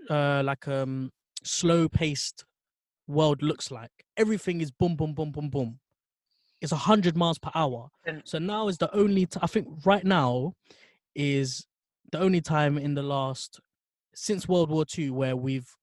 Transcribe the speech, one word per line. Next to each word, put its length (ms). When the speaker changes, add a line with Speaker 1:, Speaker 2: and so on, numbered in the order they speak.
Speaker 1:
uh, 340
like, 240
um, 440
slow-paced 1000
world 360
looks 260
like. 220
Everything 440
is 100
boom, 240
boom, 180
boom, 180
boom, 180
boom. 300
It's 120
a 60
hundred 380
miles 220
per 160
hour. 360
Speaker 2:
And 200
Speaker 1:
So 140
now 280
is 120
the 160
only 320
t-, 160
I 40
think 200
right 180
now 520
is 540
the 80
only 220
time 380
in 160
the 80
last, 560
since 320
World 220
War 140
Two, 300
where 240
we've 320